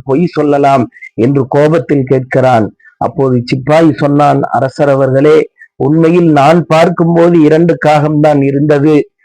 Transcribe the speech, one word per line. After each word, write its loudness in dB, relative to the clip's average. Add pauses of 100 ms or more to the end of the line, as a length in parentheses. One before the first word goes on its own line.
பொய் -2
சொல்லலாம்?" 0 (300)
என்று -2
கோபத்தில் -2
கேட்கிறான். 0 (320)
அப்போது -2
சிப்பாய் 0
சொன்னான், 0 (100)
"அரசர் -2
அவர்களே, 2 (420)
உண்மையில் 0
நான் 2
பார்க்கும்போது 0
இரண்டு 2
காகம்தான் 0
இருந்தது, 0 (280)